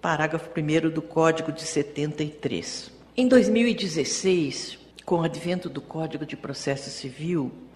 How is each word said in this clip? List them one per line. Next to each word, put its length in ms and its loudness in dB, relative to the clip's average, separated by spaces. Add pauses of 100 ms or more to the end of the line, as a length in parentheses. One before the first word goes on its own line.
parágrafo 480 0
primeiro 400 2
do 140 -4
Código 480 2
de 100 -8
setenta 640 -2
e 60 -4
três. 640 -6 (240)
Em 120 4
dois 200 8
mil 200 4
e 80 4
dezesseis, 1040 0 (260)
com 140 2
o 40 2
advento 460 -2
do 120 -10
Código 440 -6
de 100 -10
Processo 540 -6
Civil, 640 -4 (240)